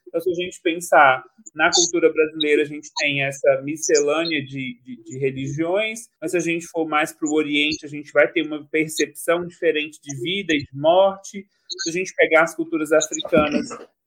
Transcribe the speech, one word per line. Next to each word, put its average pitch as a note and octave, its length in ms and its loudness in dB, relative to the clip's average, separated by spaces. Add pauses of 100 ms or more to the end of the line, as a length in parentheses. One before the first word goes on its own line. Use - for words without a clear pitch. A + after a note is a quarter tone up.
Então, E3+ 120 -4
se F#3 100 -2
a F3+ 40 2
gente F3+ 280 -8
pensar D#3+ 600 4 (320)
na D#3+ 180 2
cultura E3+ 380 2
brasileira, D3+ 520 0
a - 20 -8
gente D3 320 -14
tem C#3 260 -2
essa C#3 400 0
miscelânea D3+ 800 0
de, C3 400 -8
de, B2 200 -18
de B2+ 140 -14
religiões, D#3+ 840 -2 (200)
mas E3 100 -6
se F3+ 60 2
a E3+ 40 0
gente E3+ 260 -4
for D#3+ 200 -4
mais D#3 260 0
pro D3 200 -4
Oriente, D3+ 520 0
a C#3+ 40 -14
gente D3 220 -14
vai D3 180 4
ter D#3+ 160 -2
uma D3+ 240 -10
percepção D#3 800 -2
diferente D#3 560 -2
de C#3+ 180 -12
vida F3 320 -2
e D3 60 2
de C3+ 180 -12
morte. F#3+ 680 2 (380)
Se E3+ 60 -8
a D#3 40 -6
gente F3+ 220 -6
pegar D#3+ 280 4
as E3 120 -2
culturas D#3+ 360 -4
africanas, D3+ 800 2
a - 140 -16 (220)